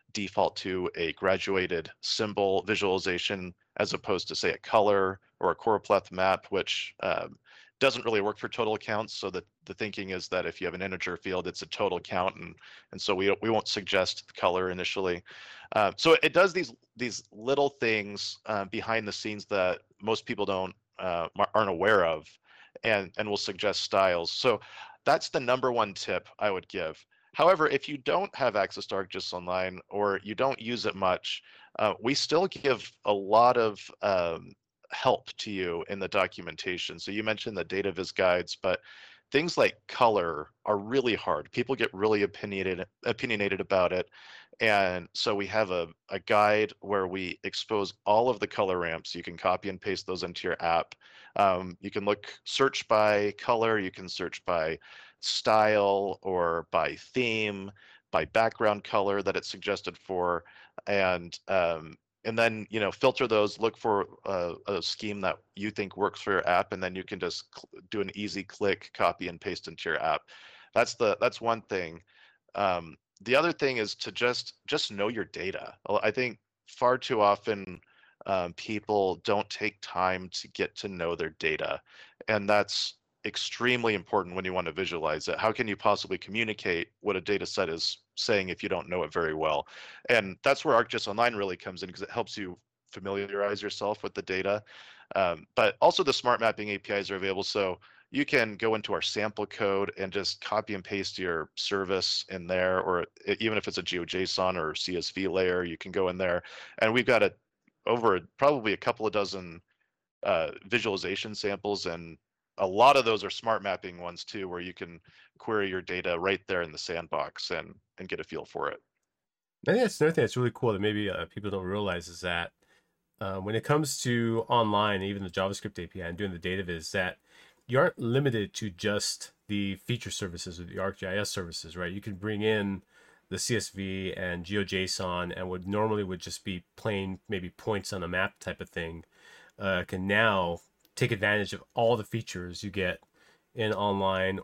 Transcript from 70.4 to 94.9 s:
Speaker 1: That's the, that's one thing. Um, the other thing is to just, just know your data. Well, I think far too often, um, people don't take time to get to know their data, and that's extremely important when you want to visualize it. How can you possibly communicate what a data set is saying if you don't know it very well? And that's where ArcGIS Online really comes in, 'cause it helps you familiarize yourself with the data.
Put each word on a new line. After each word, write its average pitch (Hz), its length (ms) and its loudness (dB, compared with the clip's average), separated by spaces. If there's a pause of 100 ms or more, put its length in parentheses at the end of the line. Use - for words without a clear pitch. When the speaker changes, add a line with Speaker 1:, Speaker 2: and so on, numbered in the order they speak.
Speaker 1:
That's 117 220 2
the, 104 240 2
that's - 220 0
one 113 220 -2
thing. 85 380 -6 (540)
Um, 87 400 0 (280)
the 117 120 2
other 165 160 4
thing 139 240 0
is 107 200 -2
to - 180 -10
just, 120 400 -2 (140)
just 156 220 -2
know 101 200 -2
your 110 160 -4
data. 82 480 -8 (160)
Well, 101 120 2
I 107 100 2
think 123 280 -4 (280)
far 127 300 2
too 123 220 0
often, 101 640 2 (440)
um, 90 280 0
people 101 720 0
don't 104 240 0
take 104 320 -4
time 92 500 -2
to - 180 -10
get - 280 -4
to - 100 -6
know 85 280 -4
their 80 240 -4
data, 76 420 -2 (480)
and 104 200 2
that's - 440 2 (320)
extremely 117 680 0
important 90 400 -2
when 92 100 -2
you 92 80 -2
want 90 140 -2
to 80 60 -2
visualize 78 540 -2
it. - 120 -2
How 113 120 2
can 113 160 -2
you 101 80 -2
possibly 95 420 0
communicate 101 720 -2 (120)
what 98 140 0
a 92 60 -4
data 95 240 0
set 92 240 -2
is - 300 -4 (160)
saying 98 340 0
if 85 120 -8
you 101 60 -4
don't 90 220 -4
know 90 140 -2
it 76 100 -6
very 82 200 0
well? 78 320 0 (440)
And 98 340 2
that's 139 220 2
where 143 100 6
ArcGIS 117 320 2
Online 117 260 2
really 98 220 -2
comes 95 280 -10
in, 92 80 -8
'cause 87 100 -14
it 98 100 -8
helps 113 240 -4
you 92 220 -8 (340)
familiarize 98 680 -2
yourself 104 420 -4
with 104 100 -8
the - 80 -6
data. 95 400 -2 (540)